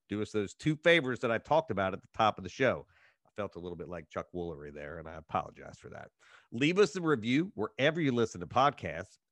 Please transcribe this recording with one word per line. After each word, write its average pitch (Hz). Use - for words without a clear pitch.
do 104
us 104
those 104
two 156
favors 151
that 120
I 110
talked 151
about 95
at 95
the -
top 107
of 95
the 92
show. 101
I -
felt 101
a 87
little 87
bit 80
like 85
Chuck -
Woolery 78
there, 73
and 78
I 80
apologize -
for -
that. -
Leave 147
us 202
a 185
review 147
wherever 147
you 143
listen 117
to 87
podcasts, 95